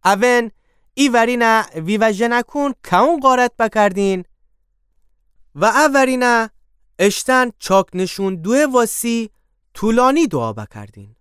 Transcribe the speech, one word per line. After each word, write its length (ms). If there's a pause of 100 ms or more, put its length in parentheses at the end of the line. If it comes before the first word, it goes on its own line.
اون 460 (440)
ای 140
ورینه 540
وی 380
و 120
جنکون 640 (100)
کون 360
غارت 360
بکردین 680 (1300)
و 100
اورینه 880 (480)
اشتن 600
چاک 360
نشون 400
دوی 300
واسی 680 (440)
طولانی 520
دعا 260
بکردین. 680